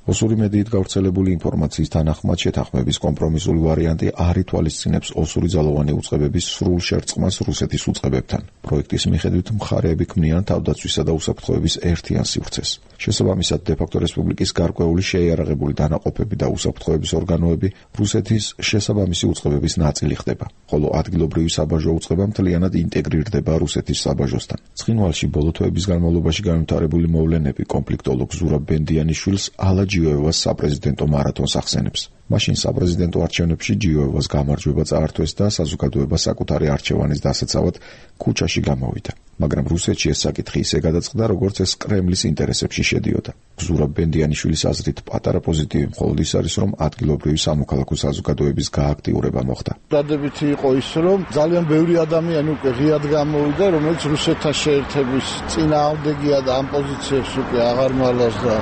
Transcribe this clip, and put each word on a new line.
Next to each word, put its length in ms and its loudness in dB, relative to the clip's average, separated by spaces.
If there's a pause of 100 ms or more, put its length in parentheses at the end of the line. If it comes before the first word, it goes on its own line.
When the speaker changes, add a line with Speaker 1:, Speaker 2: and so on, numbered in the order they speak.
Speaker 1:
ოსური 340 2
მედიით 320 2
გავრცელებული 640 2
ინფორმაციის 580 -2
თანახმად, 540 0
შეთანხმების 560 0
კომპრომისული 640 0
ვარიანტი 480 2
არ 240 0
ითვალისწინებს 800 0
ოსური 320 0
ძალოვანი 480 2
უწყებების 560 0
სრულ 320 0
შერწყმას 560 -2
რუსეთის 480 -2
უწყებებთან. 540 -2 (180)
პროექტის 480 -2
მიხედვით, 480 0
მხარეები 560 0
ქმნიან 320 2
თავდაცვისა 600 -2
და 100 0
უსაფრთხოების 680 0
ერთიან 480 0
სივრცეს. 420 -6 (300)
შესაბამისად, 640 0
დე-ფაქტო 360 -2
რესპუბლიკის 520 -2
გარკვეული 520 0
შეიარაღებული 680 0
დანაყოფები 600 -2
და 120 0
უსაფრთხოების 680 -2
ორგანოები 540 2 (280)
რუსეთის 480 0 (140)
შესაბამისი 680 0
უწყებების 480 0
ნაწილი 400 0
ხდება, 300 -4 (200)
ხოლო 240 0
ადგილობრივი 640 0
საბაჟო 400 0
უწყება 360 0
მთლიანად 480 2
ინტეგრირდება 800 0
რუსეთის 440 -2
საბაჟოსთან. 600 -2 (160)
ცხინვალში 520 0
ბოლო 240 2
თვეების 360 0
განმავლობაში 560 2
განვითარებული 640 2
მოვლენები 560 2
კონფლიქტოლოგ 680 -2
ზურაბ 320 0
ბენდიანიშვილს 840 0 (100)
ალა 280 2
ჯიოევას 560 2
საპრეზიდენტო 680 0
მარათონს 480 0
ახსენებს. 480 -2 (220)
მაშინ 320 0
საპრეზიდენტო 640 0
არჩევნებში 560 0
ჯიოევას 500 2
გამარჯვება 580 0
წაართვეს 500 0
და 180 0
საზოგადოება 640 0
საკუთარი 540 0
არჩევანის 500 0
დასაცავად 540 0 (380)
ქუჩაში 500 -2
გამოვიდა. 480 -2 (200)
მაგრამ 340 0
რუსეთში 440 0
ეს 120 0
საკითხი 400 -2
ისე 180 0
გადაწყდა, 460 0
როგორც 320 0
ეს 160 0
კრემლის 500 0
ინტერესებში 600 0
შედიოდა. 460 -2 (200)
ზურაბ 420 0
ბენდიანიშვილის 720 0
აზრით, 360 -2
პატარა 380 -2
პოზიტივი 500 0
მხოლოდ 300 -2
ის 140 0
არის, 240 0
რომ 160 0
ადგილობრივი 640 0
სამოქალაქო 560 0
საზოგადოების 760 -2
გააქტიურება 720 0
მოხდა. 280 -4 (140)
Speaker 2:
დადებითი 600 -2
იყო 240 0
ის, 220 0
რომ 340 2
ძალიან 380 2
ბევრი 320 4
ადამიანი 520 0
უკვე 240 0
ღიად 320 2
გამოვიდა, 600 2
რომელიც 360 2
რუსეთთან 500 0
შეერთების 760 0 (180)
წინააღმდეგია 920 2
და 140 0
ამ 140 0
პოზიციებს 680 -2
უკვე 280 -2
აღარ 320 2
მალავს 440 2
და 240 2